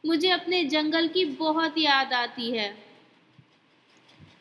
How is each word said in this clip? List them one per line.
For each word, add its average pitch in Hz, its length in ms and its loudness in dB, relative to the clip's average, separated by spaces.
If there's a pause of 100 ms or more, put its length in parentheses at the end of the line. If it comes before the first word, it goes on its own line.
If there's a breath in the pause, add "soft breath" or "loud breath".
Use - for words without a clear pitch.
मुझे 330 240 2
अपने 349 360 0
जंगल 311 420 0
की 359 180 0
बहुत 311 520 -2
याद 269 360 2
आती 240 380 -4
है।" 214 260 -4 (1600)